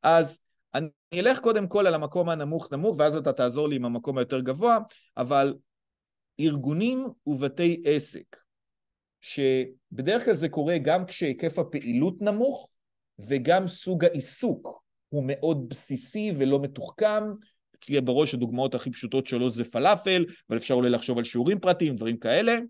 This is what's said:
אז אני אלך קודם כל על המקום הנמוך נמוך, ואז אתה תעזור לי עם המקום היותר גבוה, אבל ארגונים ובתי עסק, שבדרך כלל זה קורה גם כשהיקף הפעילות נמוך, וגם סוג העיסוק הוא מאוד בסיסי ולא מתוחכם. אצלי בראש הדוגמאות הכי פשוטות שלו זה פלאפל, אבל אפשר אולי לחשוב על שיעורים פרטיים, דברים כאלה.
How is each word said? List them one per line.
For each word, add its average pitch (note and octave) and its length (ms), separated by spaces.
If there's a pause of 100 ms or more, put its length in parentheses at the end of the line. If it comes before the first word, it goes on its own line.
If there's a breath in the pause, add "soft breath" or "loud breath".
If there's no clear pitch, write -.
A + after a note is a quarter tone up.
אז D#3+ 360 (340)
אני D3+ 160 (260)
אלך A#3+ 240
קודם G#3+ 280
כל G3+ 200
על E3+ 60
המקום D#3+ 360
הנמוך D#3 440
נמוך, F3 260
ואז D3+ 160
אתה C#3 180
תעזור C3 360
לי D3 60
עם B2 100
המקום A#2+ 320
היותר B2+ 220
גבוה, E3 380 (400 soft breath)
אבל C#3 360 (880)
ארגונים D#3+ 680 (200)
ובתי D#3 600
עסק, - 520 (840)
שבדרך C3 1040
כלל A3+ 80
זה D#3 160
קורה D#3+ 280
גם D#3 280
כשהיקף D#3+ 540
הפעילות D3 640
נמוך, G#3 520 (460)
וגם C#3 480
סוג F3 380
העיסוק - 760 (260)
הוא D3 180
מאוד C#3 420
בסיסי G3 680
ולא C3+ 220
מתוחכם. G3+ 640 (520 soft breath)
אצלי C#3 260
בראש C3 320
הדוגמאות B2 420
הכי B2 160
פשוטות C3 360
שלו B2 240
זה A2+ 120
פלאפל, F3+ 640 (240 loud breath)
אבל A2+ 80
אפשר C3 160
אולי B2 160
לחשוב A#2+ 280
על A#2 60
שיעורים C3 360
פרטיים, E3+ 360
דברים A2+ 220
כאלה. G#3 400 (120)